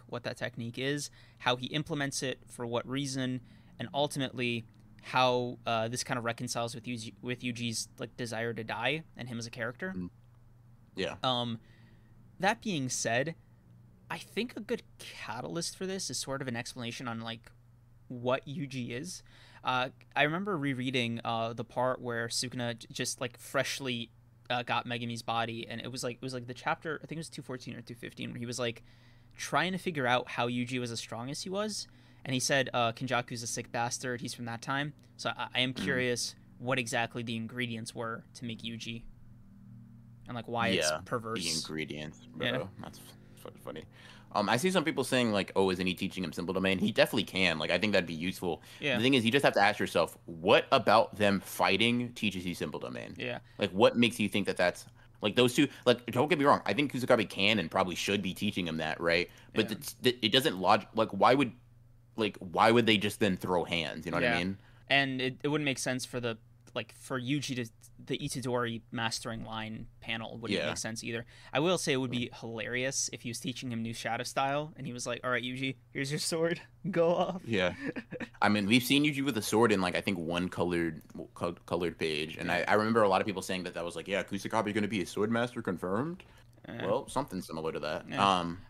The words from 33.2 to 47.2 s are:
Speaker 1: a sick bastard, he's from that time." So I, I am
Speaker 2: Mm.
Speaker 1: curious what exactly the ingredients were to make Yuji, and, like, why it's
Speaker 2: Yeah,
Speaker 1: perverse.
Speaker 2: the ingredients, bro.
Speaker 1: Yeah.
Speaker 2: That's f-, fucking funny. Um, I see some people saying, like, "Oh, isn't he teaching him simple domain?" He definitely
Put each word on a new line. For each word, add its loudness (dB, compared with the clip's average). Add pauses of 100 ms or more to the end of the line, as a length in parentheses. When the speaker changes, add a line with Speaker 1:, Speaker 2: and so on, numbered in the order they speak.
Speaker 1:
a -6
sick -6
bastard, -2
he's -8
from -10
that -8
time." -4 (220)
So -4
I, -6
I 2
am 2
Speaker 2:
Mm. -8
Speaker 1:
curious 0 (220)
what 0
exactly -2
the -4
ingredients -6
were -6
to -12
make -6
Yuji, -8 (1200)
and, -8
like, -8
why 2
it's 4
Speaker 2:
Yeah, 0
Speaker 1:
perverse. -4
Speaker 2:
the -2
ingredients, -6
bro. -4
Speaker 1:
Yeah. -2 (180)
Speaker 2:
That's -14
f-, -20
fucking -16
funny. -12 (480)
Um, 4
I 6
see 2
some 4
people 0
saying, 2
like, 0
"Oh, 6
isn't 0
he 0
teaching -4
him -4
simple -4
domain?" 2
He 0
definitely 4